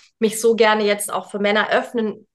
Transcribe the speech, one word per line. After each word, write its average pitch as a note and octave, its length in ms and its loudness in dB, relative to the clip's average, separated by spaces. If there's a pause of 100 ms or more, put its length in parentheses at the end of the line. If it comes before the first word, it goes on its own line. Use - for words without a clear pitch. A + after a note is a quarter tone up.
(200)
mich A3 200 0
so A3+ 160 4
gerne G#3+ 280 2
jetzt G3+ 280 -2
auch F#3+ 180 -8
für G#3 100 -10
Männer G#3 320 0
öffnen A3 640 -4